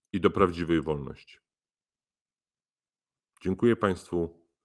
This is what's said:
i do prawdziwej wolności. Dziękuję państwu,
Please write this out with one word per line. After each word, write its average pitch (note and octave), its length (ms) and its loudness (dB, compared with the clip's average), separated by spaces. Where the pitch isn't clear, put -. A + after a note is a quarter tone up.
i F#2 80 -4
do F#2+ 80 6
prawdziwej E2+ 520 2
wolności. C#2+ 560 -8
Dziękuję A2 340 0
państwu, F2 720 -4